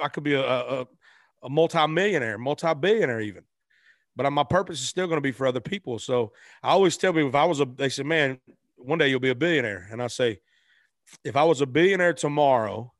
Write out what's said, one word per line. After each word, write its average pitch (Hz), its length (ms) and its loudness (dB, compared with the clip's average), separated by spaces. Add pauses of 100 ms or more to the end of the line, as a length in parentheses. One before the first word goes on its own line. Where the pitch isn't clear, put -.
I 147 80 -2
could 156 140 -8
be 143 120 0
a, 135 120 2
a, 123 400 -2 (560)
a 127 80 -10
multi-millionaire, 156 880 0
multi-billionaire 147 840 0
even, 104 220 -8 (720)
but 135 160 0
my 147 140 0
purpose 175 360 -2
is 127 80 -6
still 180 200 -4
gonna 160 120 -2
be 139 120 -2
for 131 140 -4
other 127 140 -2
people. 139 380 -8
So 120 340 -2 (300)
I 123 80 0
always 180 260 4
tell 185 160 0
people, 156 160 2
if 120 60 -4
I 143 120 4
was 156 140 0
a, 143 40 4
they 131 240 -4
say, 135 160 -6
"Man, 143 340 0 (380)
one 151 220 -4
day 147 100 4
you'll 135 100 2
be 131 120 0
a 127 40 2
billionaire." 120 560 -2
And 113 100 -10
I 123 60 -4
say, 117 320 -2 (840)
"If 127 120 -4
I 143 60 4
was 156 180 4
a 143 60 0
billionaire 175 480 2
tomorrow 123 840 0